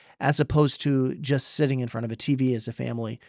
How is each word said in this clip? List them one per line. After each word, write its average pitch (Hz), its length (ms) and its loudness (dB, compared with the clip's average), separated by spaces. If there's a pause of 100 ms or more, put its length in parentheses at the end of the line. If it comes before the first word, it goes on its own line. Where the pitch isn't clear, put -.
(220)
as 143 180 2
opposed 151 440 2
to 135 320 2
just 139 340 -2
sitting 135 320 0
in 120 80 -4
front 117 160 -6
of 110 80 -6
a - 20 -6
T 143 200 0
V 127 180 2
as 113 160 -4
a - 20 -4
family 117 580 -6